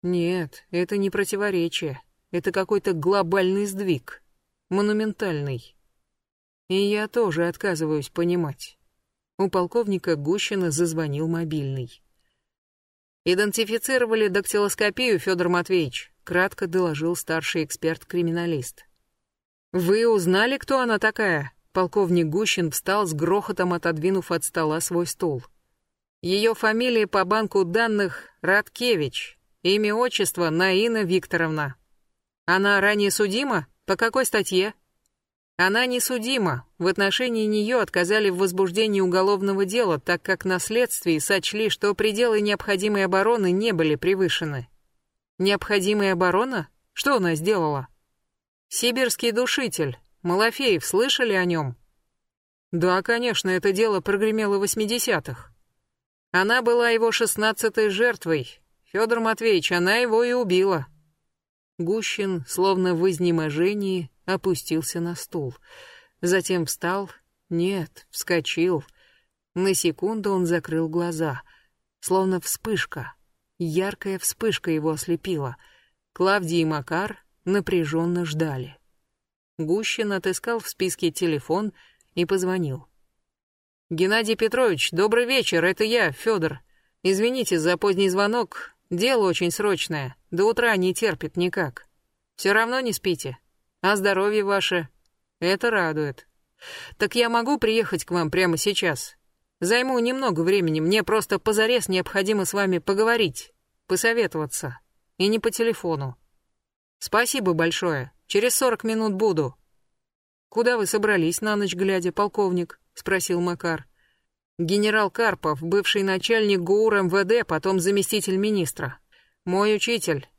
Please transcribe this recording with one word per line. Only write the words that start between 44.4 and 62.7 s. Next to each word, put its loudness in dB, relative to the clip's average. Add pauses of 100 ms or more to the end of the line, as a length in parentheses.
«Необходимая 0
оборона? 0 (260)
Что 0
она 2
сделала?» 0 (800)
«Сибирский 0
душитель. -2 (240)
Малафеев, 2
слышали 0
о 2
нём?» -2 (960)
«Да, 2
конечно, 0
это 2
дело 2
прогремело 0
в 0
восьмидесятых. -4 (760)
Она 2
была 4
его 2
шестнадцатой 0
жертвой. -2 (320)
Фёдор 2
Матвеевич, 2
она 2
его 2
и 0
убила». 2 (920)
Гущин, -4
словно 2